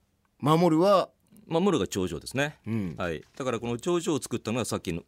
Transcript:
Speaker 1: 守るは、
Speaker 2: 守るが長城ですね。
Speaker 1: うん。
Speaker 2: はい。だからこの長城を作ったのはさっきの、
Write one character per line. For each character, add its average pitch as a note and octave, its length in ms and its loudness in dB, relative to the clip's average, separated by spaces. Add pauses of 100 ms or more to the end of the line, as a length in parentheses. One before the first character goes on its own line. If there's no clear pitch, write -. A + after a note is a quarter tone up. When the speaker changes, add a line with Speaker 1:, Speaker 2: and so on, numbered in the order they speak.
(400)
Speaker 1:
守 D#3+ 380 4
る - 40 4
は、 F#3+ 280 4 (360)
Speaker 2:
守 F3+ 280 2
る C3+ 60 2
が F2+ 80 0
長 F#2+ 200 -2
城 E2+ 140 -6
で - 60 -14
す - 100 -6
ね。 D3 280 -4
Speaker 1:
う A2 60 -6
ん。 G2 260 -4
Speaker 2:
は F2+ 140 -4
い。 D#2 100 -6 (140)
だ C#3+ 80 -10
か B2+ 80 -2
ら A2+ 80 -2
こ A#2 80 -8
の A#2+ 100 -4
長 F3 220 -2
城 E3+ 160 -2
を B2 60 -2
作 - 160 -6
っ - 20 -4
た A2 140 -4
の B2+ 60 -2
は G#2+ 60 -2
さ A2 120 -4
っ - 20 -2
き F2 140 -6
の、 E2+ 140 -6